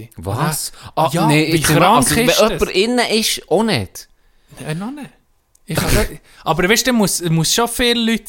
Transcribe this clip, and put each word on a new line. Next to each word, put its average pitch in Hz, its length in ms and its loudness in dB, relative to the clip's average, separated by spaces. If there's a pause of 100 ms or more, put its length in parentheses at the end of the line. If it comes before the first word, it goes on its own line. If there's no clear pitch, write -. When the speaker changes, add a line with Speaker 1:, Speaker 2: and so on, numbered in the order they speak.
(160)
Speaker 1:
Was? 127 560 -6 (240)
Speaker 2:
Oder? 156 100 2
Speaker 1:
Ah, 151 60 -2
Speaker 2:
Ja, 170 140 2
Speaker 1:
nee, 151 260 4
Speaker 2:
wie 165 40 4
Speaker 1:
ich 156 120 0
meine, 156 120 4
Speaker 2:
krank 196 180 6
Speaker 1:
also, - 180 2
wenn 233 120 2
Speaker 2:
ist - 120 2
Speaker 1:
jemand 220 220 2
Speaker 2:
das? 185 80 -2
Speaker 1:
innen 226 400 0
ist, - 400 -2
auch 170 120 2
nicht. 147 460 -4 (500)
Speaker 2:
Ja, 143 160 -10
noch 202 160 -10
nicht. 277 200 -14 (560)
Ich 160 100 -8
kann - 180 0
nicht. 208 280 -2 (100)
<laughs> - 120 -20
Aber 170 220 0
weißt 220 200 0
du, 262 60 0
da 233 40 0
muss, 196 240 0
es 175 100 -4
muss 160 240 0
schon 233 140 0
viele 240 320 -2 (120)
Leute 214 160 -4